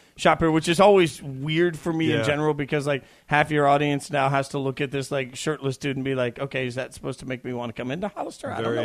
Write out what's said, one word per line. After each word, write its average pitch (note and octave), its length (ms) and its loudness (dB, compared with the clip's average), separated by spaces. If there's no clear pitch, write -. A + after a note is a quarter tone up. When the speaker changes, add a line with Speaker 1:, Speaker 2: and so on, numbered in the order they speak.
Speaker 1:
shop D#3+ 220 4
here, E3 100 4
which D#3 180 2
is E3+ 120 2
always F#3+ 420 6
weird D#3 560 -2
for E3+ 160 -4
me D#3+ 180 0
in D3 80 2
Speaker 2:
Yeah. - 60 0
Speaker 1:
general D3 300 0
because, C#3+ 320 -2
like, C#3+ 160 -2
half D3 240 2
your D3 160 4
audience C#3+ 420 2
now C#3 200 2
has C#3 200 0
to - 80 -6
look C3+ 240 -4
at C#3+ 80 -2
this, C3+ 220 -6
like, C3 240 -4
shirtless C3+ 420 -4
dude C#3 180 -4
and C3 80 -4
be C3+ 120 -2
like, B2 240 -2
"Okay, C3+ 260 -4
is A#2+ 100 -8
that C3 180 -8
supposed - 260 -10
to C#3 60 -16
make B2+ 180 -8
me B2+ 80 -8
wanna A#2+ 220 -8
come B2 180 -8
into F#3 160 -6
Hollister? C#4+ 420 -10
I - 120 -8
don't - 20 -4
Speaker 2:
Very - 40 0
Speaker 1:
know A#2 80 0